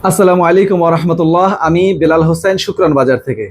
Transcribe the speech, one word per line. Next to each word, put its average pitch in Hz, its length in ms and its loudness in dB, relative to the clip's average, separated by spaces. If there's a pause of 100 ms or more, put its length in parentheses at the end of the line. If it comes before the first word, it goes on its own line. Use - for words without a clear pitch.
আসসালামু 180 400 2
আলাইকুম 190 320 2
ওয়া 165 140 2
রাহমাতুল্লাহ। 165 540 0 (180)
আমি 170 160 0 (160)
বেলাল 160 300 2
হোসেন, 190 280 -2
শুক্রান 185 420 -2
বাজার 127 280 0
থেকে। 110 240 -6